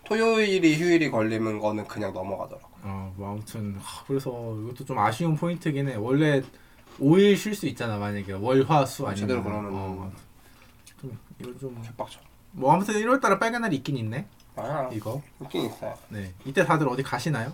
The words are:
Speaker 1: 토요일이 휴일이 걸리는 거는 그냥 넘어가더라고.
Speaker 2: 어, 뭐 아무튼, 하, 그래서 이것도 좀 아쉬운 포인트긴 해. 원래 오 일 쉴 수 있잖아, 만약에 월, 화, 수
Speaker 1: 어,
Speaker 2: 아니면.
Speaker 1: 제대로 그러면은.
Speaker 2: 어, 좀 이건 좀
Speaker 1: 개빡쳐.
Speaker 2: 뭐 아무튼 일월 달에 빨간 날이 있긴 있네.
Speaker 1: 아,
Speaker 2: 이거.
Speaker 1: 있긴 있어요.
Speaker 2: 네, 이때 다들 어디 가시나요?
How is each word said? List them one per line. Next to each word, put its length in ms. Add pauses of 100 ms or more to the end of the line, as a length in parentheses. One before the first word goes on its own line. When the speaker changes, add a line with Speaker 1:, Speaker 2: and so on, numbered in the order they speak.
Speaker 1:
토요일이 720
휴일이 340
걸리는 480
거는 280
그냥 260
넘어가더라고. 540 (160)
Speaker 2:
어, 340
뭐 140
아무튼, 500
하, 240
그래서 580
이것도 220
좀 140
아쉬운 360
포인트긴 540
해. 60
원래 460 (580)
오 180
일 180
쉴 200
수 120
있잖아, 300
만약에 360
월, 340
화, 180
수 200
Speaker 1:
어, 40
Speaker 2:
아니면. 180
Speaker 1:
제대로 160
그러면은. 300
Speaker 2:
어, 380 (880)
좀 160 (220)
이건 200
좀 240
Speaker 1:
개빡쳐. 360 (340)
Speaker 2:
뭐 200
아무튼 220
일월 240
달에 180
빨간 260
날이 120
있긴 220
있네. 280 (300)
Speaker 1:
아, 360
Speaker 2:
이거. 300 (220)
Speaker 1:
있긴 240
있어요. 260 (160)
Speaker 2:
네, 240 (100)
이때 220
다들 220
어디 160
가시나요? 500